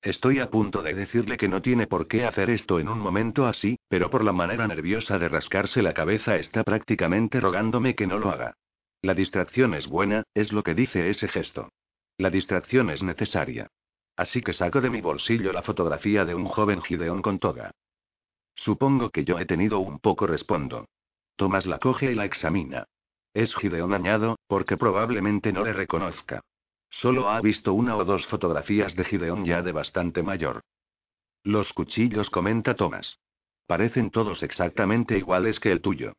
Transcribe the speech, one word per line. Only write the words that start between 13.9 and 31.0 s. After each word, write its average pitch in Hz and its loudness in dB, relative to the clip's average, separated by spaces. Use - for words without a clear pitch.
Así 101 -2
que 92 -4
saco 92 0
de 123 0
mi 117 -4
bolsillo 95 0
la 87 -4
fotografía 92 0
de 85 -2
un 92 -4
joven 101 0
Gideon 85 -2
con 95 0
toga. 58 -4
Supongo 123 2
que 76 -2
yo 85 0
he 90 -2
tenido 98 2
un 85 -4
poco, 101 2
respondo. 71 -2
Tomás 98 2
la 85 -4
coge 131 0
y - -2
la 104 -2
examina. 78 -4
Es 113 0
Gideon, 87 0
añado, 107 2
porque 98 0
probablemente 104 2
no 95 -2
le 113 -2
reconozca. 90 -4
Solo 127 2
ha 113 0
visto 104 2
una 117 2
o 98 0
dos 95 0
fotografías 95 0
de 92 0
Gideon 90 -2
ya 85 2
de 87 -4
bastante 85 -2
mayor. 78 -4